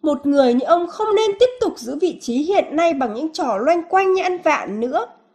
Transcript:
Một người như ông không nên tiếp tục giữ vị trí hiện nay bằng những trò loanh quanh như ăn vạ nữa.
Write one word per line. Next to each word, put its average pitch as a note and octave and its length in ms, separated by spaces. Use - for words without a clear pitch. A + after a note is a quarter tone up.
Một C#4+ 240
người C4+ 280
như C4+ 120
ông E4+ 200
không A4 300
nên A4 140
tiếp B4 60
tục G4+ 180
giữ B3+ 220
vị E4+ 200
trí B3 180
hiện D#4+ 380
nay E4 180
bằng B3 200
những D#4 180
trò B3+ 240
loanh D#4+ 320
quanh F#4+ 240
như F#4 100
ăn F4+ 220
vạ D4+ 260
nữa. B3 360